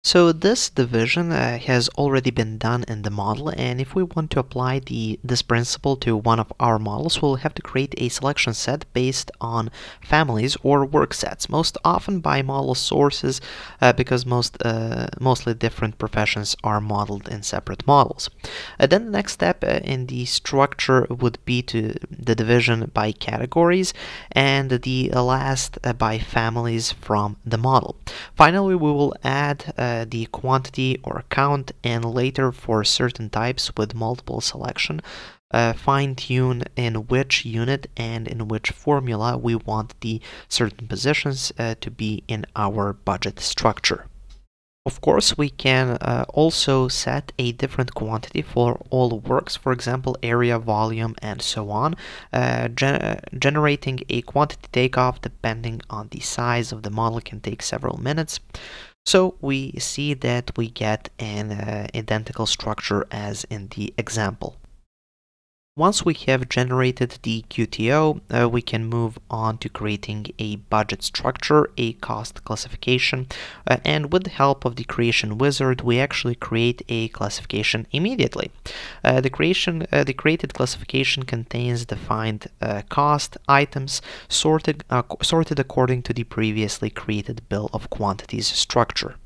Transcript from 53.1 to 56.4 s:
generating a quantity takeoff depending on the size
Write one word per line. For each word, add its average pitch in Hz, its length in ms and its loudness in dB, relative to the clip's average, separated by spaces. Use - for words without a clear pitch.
generating 143 680 2
a 120 140 0
quantity - 500 -2
takeoff 127 480 2
depending 113 680 -6
on 107 180 -10
the - 120 -12
size 120 520 -2